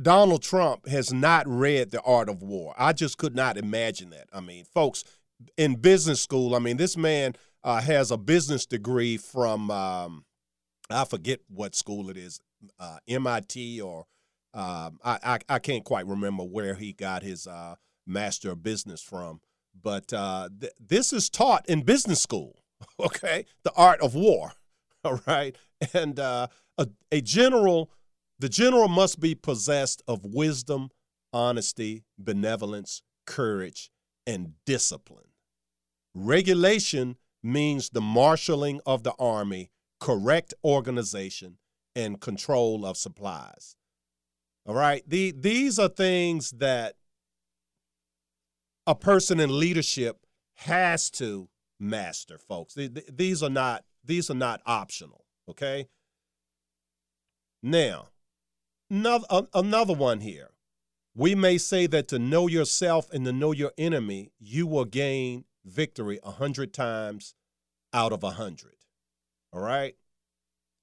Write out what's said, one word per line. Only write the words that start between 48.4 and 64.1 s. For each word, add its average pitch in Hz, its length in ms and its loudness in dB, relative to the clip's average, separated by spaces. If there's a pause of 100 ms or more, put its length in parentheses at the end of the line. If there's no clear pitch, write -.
a 160 100 4
person 190 440 4
in 139 200 2
leadership 151 640 -2 (300)
has 170 560 0
to 101 380 -8 (300)
master, 98 580 -8
folks. 85 360 -12
Th-, 139 200 -10
th-, 147 180 -14
these 165 320 -2
are 147 60 0
not, 131 340 -2 (200)
these 165 260 -4
are 143 60 -4
not 123 300 -4
optional, 101 600 -6 (240)
okay? 135 380 -8 (1700)
Now, 127 460 0 (840)
another, 226 400 0
a-, 190 240 2
another 202 400 2
one 123 280 0
here. 85 300 -14 (640)
We 160 200 4
may 185 220 4
say 180 300 0
that 147 220 0
to 131 100 -2
know 156 280 2
yourself 165 640 0
and 131 140 -4
to 127 80 -2
know 147 180 0
your 143 260 -4
enemy, 113 640 -4